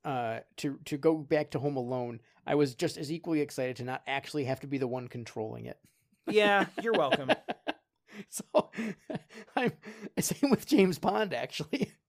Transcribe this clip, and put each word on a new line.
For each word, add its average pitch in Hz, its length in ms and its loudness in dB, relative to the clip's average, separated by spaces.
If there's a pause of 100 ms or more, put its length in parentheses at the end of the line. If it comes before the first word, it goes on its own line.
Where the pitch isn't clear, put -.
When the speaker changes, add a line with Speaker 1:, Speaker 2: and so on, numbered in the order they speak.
Speaker 1:
uh, 120 360 -2 (180)
to, 139 280 -4
to 151 120 -4
go 160 180 6
back 151 360 0
to 147 60 0
Home 143 180 0
Alone, 123 440 -4 (260)
I 147 80 2
was 143 200 4
just - 240 -2
as 147 140 -6
equally 165 280 0
excited 131 360 -2
to 120 80 -8
not 127 220 -4
actually 139 380 -4
have 131 160 -2
to 147 60 -10
be 139 120 -2
the 131 100 0
one 123 200 -6
controlling 117 580 -8
it. - 120 -12 (480)
Speaker 2:
Yeah, 208 400 4 (160)
you're 226 120 0
welcome. 143 420 2
Speaker 1:
<laughs> - 40 -18 (880)
So, - 400 -2 (420)
<laughs> - 440 -10
I'm, 247 160 2 (480)
same - 280 0
with 220 180 4
James 190 320 6
Pond, 202 360 0
actually. 147 580 -4 (160)